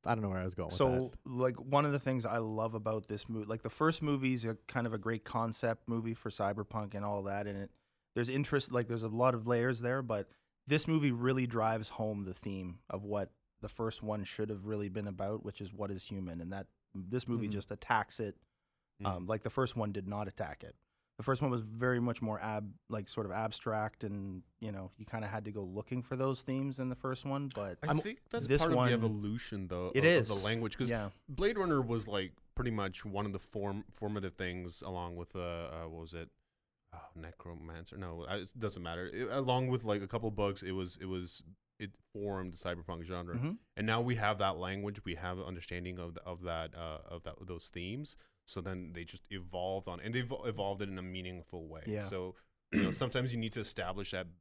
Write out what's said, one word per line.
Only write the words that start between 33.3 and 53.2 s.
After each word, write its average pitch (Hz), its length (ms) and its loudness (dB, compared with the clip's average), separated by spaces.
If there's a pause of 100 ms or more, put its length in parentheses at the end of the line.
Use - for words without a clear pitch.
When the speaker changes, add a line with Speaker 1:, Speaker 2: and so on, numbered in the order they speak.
Speaker 3:
the - 60 -2
form-, 101 520 -2
formative 104 440 -2
things, 90 480 -4
along 87 340 -4
with, 85 180 -10
uh, 92 40 -4 (440)
uh, 80 60 -8
what 82 100 -10
was 82 140 -10
it? 82 160 -8 (640)
Oh, 85 60 -12 (160)
Necromancer. 82 840 -12
No, 85 260 -6
I, 101 140 -4
it 95 200 -8
doesn't 98 240 -4
matter. 85 260 -4
It, 113 220 -4
along 127 380 4
with, 127 160 2
like, 104 180 4
a 98 60 -4
couple 113 240 0
books, 101 320 2
it 95 80 -2
was, 92 300 -2
it 95 40 -6
was, 92 380 -4 (360)
it 101 120 -6 (220)
formed 98 400 -2
the - 40 -10
cyberpunk 87 480 -4
genre, 87 300 -4
Speaker 2:
Mm-hmm. 139 160 0 (260)
Speaker 3:
and 107 100 0
now 113 140 4
we 123 140 4
have 104 240 4
that 95 180 4
language. 98 480 -4
We 87 100 -2
have 90 220 -4
an 90 80 -6
understanding 90 540 -6
of, 85 260 -6
of 87 180 -8
that, 82 320 -4
uh, 80 320 -6
of 85 160 -10
that, - 120 -10 (100)
those 87 240 -8
themes. 104 480 -8 (280)
So - 160 -6
then 90 320 -6
they 85 100 -10
just - 260 -14
evolved 92 580 -4
on, 87 120 -6
and 107 140 -6
they've 127 200 0 (100)
evolved 101 380 0
it 98 80 -2
in 95 80 -4
a 92 60 -4
meaningful 90 640 -8
way. 80 180 -10
Speaker 2:
Yeah. 107 160 -2
Speaker 3:
So, 92 340 -4 (380)
you - 80 6
know, 175 100 4
sometimes 127 400 2